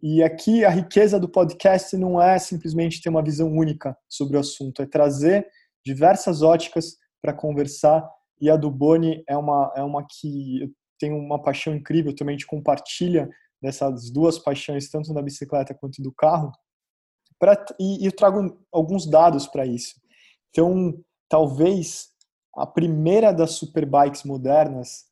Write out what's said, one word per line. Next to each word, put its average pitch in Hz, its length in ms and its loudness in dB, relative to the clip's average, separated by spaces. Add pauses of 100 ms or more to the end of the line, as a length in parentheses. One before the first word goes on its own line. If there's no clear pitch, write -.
E 156 220 2
aqui 214 420 2
a 190 60 6
riqueza 196 480 2
do 175 100 -2
podcast 185 680 0
não 180 260 0
é 185 160 6
simplesmente 165 640 -6
ter - 60 -4
uma 160 140 0
visão 156 300 -2
única 156 440 -2 (120)
sobre 139 280 -4
o 143 40 4
assunto, 143 400 -8
é 139 60 -4
trazer 147 600 2 (380)
diversas 160 560 2
óticas 165 560 2 (240)
pra 147 120 -6
conversar. 151 760 0 (320)
E 143 80 2
a 156 80 6
do 151 140 0
Boni 160 580 2
é 143 80 -2
uma, 147 400 -2
é 135 60 -6
uma 143 260 -6
que 139 540 -8
eu 139 80 -10 (300)
tenho 151 160 -6
uma 147 260 -6
paixão 147 320 -4
incrível, 151 400 -2
também 143 200 -6
a 143 40 -12
gente 143 80 -14
compartilha 151 800 -4 (320)
dessas 131 500 -6
duas 160 280 0
paixões, 143 500 -6
tanto 156 240 -8
da 151 80 -6
bicicleta 143 540 -6
quanto 139 260 -16
do 135 120 -10
carro. 151 400 0 (840)
Pra, 202 260 4 (140)
e, 190 240 -4
e 190 40 0
eu 190 60 0
trago 196 600 0
alguns 175 320 -2
dados 156 440 4
pra 135 180 -6
isso. 120 280 -8 (560)
Então, 175 440 0 (340)
talvez 156 840 0 (460)
a 139 100 -6
primeira 170 640 2
das 165 200 0
superbikes 143 680 0
modernas 135 880 -2